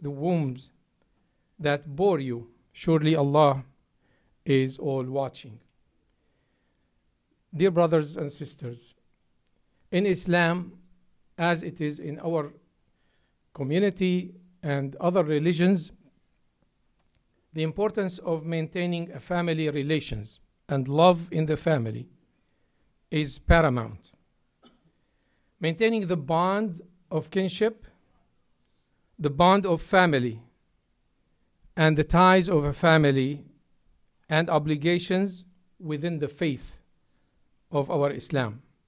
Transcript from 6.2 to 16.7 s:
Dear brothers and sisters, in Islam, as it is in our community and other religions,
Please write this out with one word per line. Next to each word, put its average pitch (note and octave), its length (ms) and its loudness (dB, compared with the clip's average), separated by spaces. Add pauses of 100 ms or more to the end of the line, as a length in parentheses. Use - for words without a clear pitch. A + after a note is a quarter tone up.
Dear F3+ 160 2
brothers D#3+ 460 2
and D3 140 -8
sisters, A#2+ 600 -14 (1000)
in F3+ 140 2
Islam, F3 680 0 (640)
as E3+ 260 0
it E3+ 180 -10
is D3+ 180 -6
in D#3 200 -10
our D#3+ 340 -4 (1000)
community F3+ 840 -2 (260)
and C#3 360 -4
other F3+ 260 2
religions, D#3+ 680 0 (1600)